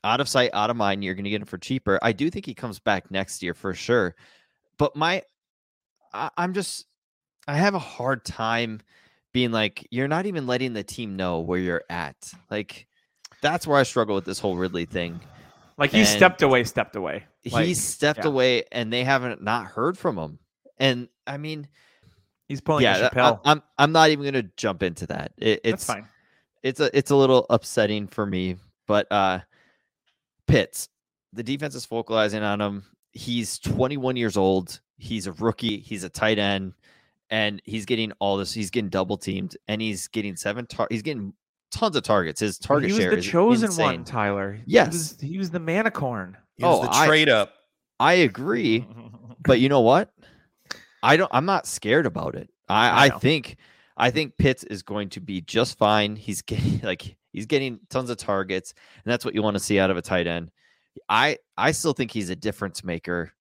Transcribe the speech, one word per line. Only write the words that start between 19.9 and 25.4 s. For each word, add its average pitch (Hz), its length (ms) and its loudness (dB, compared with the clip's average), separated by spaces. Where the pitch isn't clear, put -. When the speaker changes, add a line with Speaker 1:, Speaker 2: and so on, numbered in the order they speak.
Speaker 1:
from 113 200 -4
him. 76 200 -10
And, 123 300 0
I 139 120 -8
mean, 151 300 -12
Speaker 2:
He's 139 120 -6
pulling 147 240 2
a 110 40 6
Speaker 1:
yeah, 95 100 4
that, 120 160 2
Speaker 2:
Chappelle. 127 300 4
Speaker 1:
I'm, 147 180 4
I'm 147 140 6
not 160 180 8
even 143 140 0
gonna 131 320 -2
jump 98 260 -2
into 85 260 -4
that. 76 300 -8
It, 107 260 2